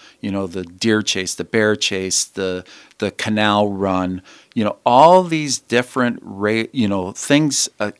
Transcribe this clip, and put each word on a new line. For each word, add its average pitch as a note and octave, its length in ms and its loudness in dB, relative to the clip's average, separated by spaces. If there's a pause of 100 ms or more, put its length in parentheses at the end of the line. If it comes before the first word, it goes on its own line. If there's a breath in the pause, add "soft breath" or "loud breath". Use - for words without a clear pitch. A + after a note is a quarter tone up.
(220 soft breath)
you G#2 100 -6
know, G2 160 -4
the F#2 160 -8
deer G#2+ 380 0
chase, F#2+ 340 -4
the F2 80 -6
bear G#2+ 320 0
chase, F#2+ 480 -2
the, F#2 400 -6 (360 loud breath)
the G2+ 120 -2
canal G#2 580 0
run, F#2 520 -2 (340 soft breath)
you A2+ 80 0
know, G#2 220 -2
all D#3+ 380 6
these D#3 360 -4
different B2 640 -2
ra-, G#2 500 -2
you A2+ 160 0
know, G2 240 -4
things, C#3+ 560 0 (140)
uh, G#2 180 -4